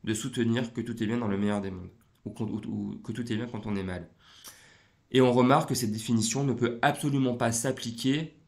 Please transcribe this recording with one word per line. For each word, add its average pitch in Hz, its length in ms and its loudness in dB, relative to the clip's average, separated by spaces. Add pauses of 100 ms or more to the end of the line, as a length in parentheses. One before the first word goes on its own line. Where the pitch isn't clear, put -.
de 110 100 -2
soutenir 117 600 0
que 120 80 -4
tout 113 220 -4
est 104 40 0
bien 117 100 0
dans 120 100 -2
le 98 100 0
meilleur 104 240 0
des 98 100 -6
mondes, 90 200 -12 (340)
ou, 104 140 -10
ou, 110 280 -4
ou 101 360 -6
que - 80 -8
tout 117 200 -4
est 110 40 0
bien 120 120 -4
quand 110 200 -8
on 104 80 -2
est 98 80 -2
mal. 90 260 -8 (1000)
Et 127 100 6
on 127 100 8
remarque 127 380 6
que 135 60 0
cette 107 160 -2
définition 113 520 0
ne 135 100 2
peut 120 280 0
absolument 139 540 0
pas 117 160 0
s'appliquer 131 880 -2 (100)